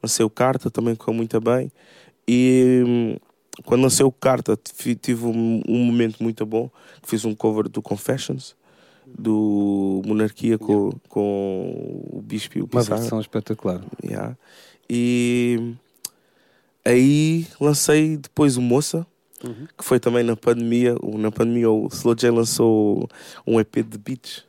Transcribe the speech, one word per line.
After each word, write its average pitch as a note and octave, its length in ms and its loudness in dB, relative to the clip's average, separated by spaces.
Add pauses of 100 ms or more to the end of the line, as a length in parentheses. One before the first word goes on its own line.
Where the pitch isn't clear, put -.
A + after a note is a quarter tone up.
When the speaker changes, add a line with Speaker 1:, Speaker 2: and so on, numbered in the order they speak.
Speaker 1:
lancei A2+ 240 0
o G#2+ 40 0
Carta, C3 400 -2
também A#2 260 -2
correu A2+ 200 -4
muito A2+ 240 -2
bem. B2 320 -2 (560)
E, B2+ 580 4
hum, A#2 300 0 (500)
quando B2 180 2
lancei C3+ 220 4
o C3 60 4
Carta, B2 460 0 (180)
fi-, A#2+ 200 -4
tive A#2 300 -4
um, A2+ 420 0
um A#2+ 180 2
momento A#2 380 0
muito A2+ 220 -4
bom, A2+ 240 -4 (320)
que - 80 -18
fiz A2 160 -4
um A2 100 -2
cover G#2+ 340 0
do G#2 120 -6
Confessions, C3 720 -6 (500)
do G2+ 1000 -2
Monarquia G#2+ 520 -2
com, G#2 160 -4
Speaker 2:
Yeah. G2+ 240 0 (120)
Speaker 1:
com F#2+ 920 -6 (100)
o - 80 -12
Bispo G#2+ 360 -10
e - 40 -4
o - 100 -4
Speaker 2:
Uma A#2+ 100 2
Speaker 1:
Pissarra. A2 200 -2
Speaker 2:
versão A2+ 180 -4
espetacular. G#2 640 -6 (220)
Speaker 1:
Yeah. D#2 340 -8 (520)
E A#2+ 840 0 (1120)
aí D3 600 4 (140)
lancei D3+ 580 2
depois C#3+ 400 2
o B2 40 0
Moça, C#3+ 440 0 (380)
Speaker 2:
Uhum. B2 240 -14 (100)
Speaker 1:
que - 60 -14
foi B2 160 2
também A#2+ 240 2
na A#2 140 0
pandemia. A#2+ 640 2
O, G#2+ 160 -8
na G#2+ 120 0
pandemia A#2 400 0
o G#2+ 220 0
Slow A#2 240 0
J A#2+ 160 2
lançou A2+ 800 2 (360)
um A#2 140 2
E G#2+ 60 2
P - 180 -4
de A2 140 -10
beats. - 520 -12